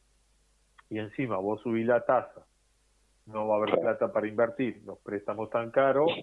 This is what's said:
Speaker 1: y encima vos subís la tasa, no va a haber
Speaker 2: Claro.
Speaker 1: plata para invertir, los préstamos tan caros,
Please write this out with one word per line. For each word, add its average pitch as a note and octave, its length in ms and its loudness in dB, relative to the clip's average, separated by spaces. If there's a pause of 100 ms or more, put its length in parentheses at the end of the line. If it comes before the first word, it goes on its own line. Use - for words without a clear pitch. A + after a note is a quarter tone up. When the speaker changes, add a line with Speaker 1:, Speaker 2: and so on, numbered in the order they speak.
(920)
Speaker 1:
y G#2+ 80 -6
encima G#2+ 400 -4
vos G#2 240 -4
subís A2+ 240 -2
la A#2+ 180 4
tasa, - 400 0 (800)
no A2 240 -6
va G#2+ 60 4
a - 20 4
haber G#2 140 2
Speaker 2:
Claro. - 120 2
Speaker 1:
plata A2 300 0
para G#2+ 160 0
invertir, A#2 560 -2
los G2 140 -14
préstamos G#2 500 -6
tan A#2 220 -4
caros, C#3 400 4 (120)